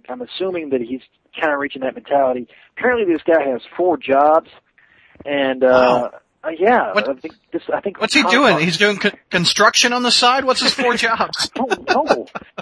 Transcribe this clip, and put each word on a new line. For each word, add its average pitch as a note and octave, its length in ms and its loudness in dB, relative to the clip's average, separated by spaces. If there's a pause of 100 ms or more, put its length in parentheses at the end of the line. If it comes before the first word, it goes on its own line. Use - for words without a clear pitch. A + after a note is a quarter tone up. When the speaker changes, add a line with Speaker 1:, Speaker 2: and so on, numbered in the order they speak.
Speaker 1:
I'm B3+ 140 -12
assuming F3 480 -8
that C3 100 -2
he's B2 200 -8 (320)
kinda D3+ 240 -2
reaching C#3 260 -6
that C3 120 -6
mentality. B2+ 520 -2 (300)
Apparently A3+ 360 0
this D3+ 120 -2
guy E3 240 4
has B2 120 -2 (160)
four F3 200 2
jobs, C#3+ 540 2 (760)
and, C3+ 400 -2
uh, C3 40 6
Speaker 2:
Wow. B2+ 520 2 (240)
Speaker 1:
uh, D4 40 -8 (100)
yeah, G3+ 340 2
Speaker 2:
What, G#3+ 160 0
Speaker 1:
I C#4 60 -2
think - 200 -16 (180)
this, - 100 -6 (100)
I D3+ 80 -2
think F#3+ 200 -10
Speaker 2:
what's G#3+ 140 -2
he D4 80 4
Speaker 1:
Comic-Con A#3+ 340 4
Speaker 2:
doing? D3+ 80 -2
He's E3+ 140 -2
doing G#3 200 2
con-, G3+ 180 -2 (140)
construction G#3 640 2
on B3 100 -2
the B3 80 0
side? B3+ 340 2
What's B3+ 160 0
his B3+ 140 0
four B3 200 0
<laughs> - 20 -4
jobs? - 580 -2
Speaker 1:
I - 40 -8
don't - 300 -4
know. A#3+ 380 0 (360)